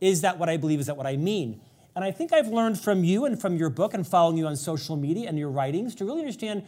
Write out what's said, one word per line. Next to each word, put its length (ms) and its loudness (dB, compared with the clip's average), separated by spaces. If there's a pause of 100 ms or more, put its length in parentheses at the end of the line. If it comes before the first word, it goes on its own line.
is 220 4
that 160 2
what 100 0
I 80 0
believe? 240 0
Is 60 -2
that 100 -6
what 100 -6
I 100 -2
mean? 440 -2 (340)
And 100 -4
I 60 0
think 220 -4
I've 160 4
learned 320 0
from 240 2
you 200 4
and 160 0
from 160 0
your 140 0
book 240 -2
and 120 -4
following 300 4
you 100 0
on 100 -4
social 400 -4
media 320 -2
and 100 -2
your 120 -4
writings 460 -2
to 80 -6
really 160 -4
understand, 480 -6